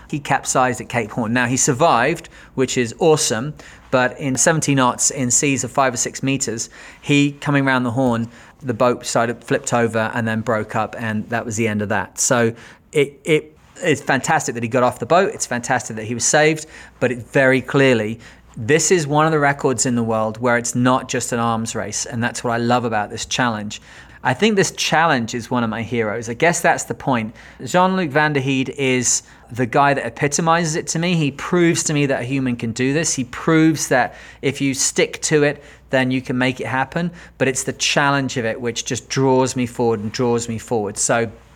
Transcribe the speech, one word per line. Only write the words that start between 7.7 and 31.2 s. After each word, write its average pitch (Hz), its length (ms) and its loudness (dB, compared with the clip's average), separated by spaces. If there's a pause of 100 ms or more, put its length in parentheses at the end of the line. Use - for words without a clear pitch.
the 123 60 -2
Horn, 117 380 0 (320)
the 127 120 -4
boat 123 320 0
side 117 380 -2
flipped - 320 -2
over 113 400 0
and 113 140 -2
then 110 140 -2
broke 107 340 -4
up, 107 200 -2
and 107 340 -6
that 113 140 -4
was 113 120 -6
the 113 100 0
end 104 160 -2
of 101 60 -4
that. 95 320 -4
So 117 340 2 (380)
it, 143 320 0
it, - 340 -2 (240)
it's 165 180 0
fantastic 151 540 0
that 117 80 -6
he 117 60 -2
got 123 160 2
off 123 160 0
the 117 60 -6
boat. 180 280 2
It's - 120 -8
fantastic 120 500 -4
that 110 80 -8
he 117 100 -6
was 113 100 -4
saved, 156 420 2 (340)
but 120 100 2
it 123 80 -4
very 131 420 4
clearly, 117 600 2 (360)
this 143 360 2
is 165 160 2
one 147 180 4
of 160 60 2
the 156 80 2
records 139 460 0
in 123 100 0
the 117 80 0
world 110 340 -2
where 120 180 2
it's 120 200 -4
not 123 320 2
just 123 240 -4
an 120 80 0
arms 113 340 -2
race, 101 320 -6
and 117 160 -4
that's 117 220 -4
what 120 80 -2
I 117 60 0
love 120 260 2
about 107 260 -2
this 110 160 -8
challenge. 107 560 -4 (420)
I 127 100 0
think 214 220 2
this 190 160 2
challenge 151 640 0
is 117 160 -8
one 123 100 0
of 113 80 -2
my 110 120 -4
heroes. 113 460 -4
I 117 60 -8
guess 165 260 2
that's 139 220 2
the - 120 -8
point. 120 420 -4 (280)
Jean-Luc 185 460 2
Van 151 220 2
der 143 80 0
Heide 131 300 -2
is 127 520 0 (300)
the 123 140 0
guy 143 280 2
that 131 100 -2
epitomizes 165 720 0
it 156 140 -6
to - 100 -4
me. 175 160 0
He 151 160 0